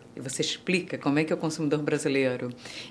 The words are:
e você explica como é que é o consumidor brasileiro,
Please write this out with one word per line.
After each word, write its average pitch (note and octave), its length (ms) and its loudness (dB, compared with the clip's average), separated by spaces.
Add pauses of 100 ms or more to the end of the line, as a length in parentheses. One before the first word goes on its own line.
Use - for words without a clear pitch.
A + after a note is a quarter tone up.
(160)
e - 40 -12
você C3+ 240 -4
explica - 520 -2
como C#3+ 220 2
é D#3+ 60 4
que D#3+ 100 0
é - 20 0
o F3 40 -4
consumidor D#3 400 0
brasileiro, C3+ 720 2 (380)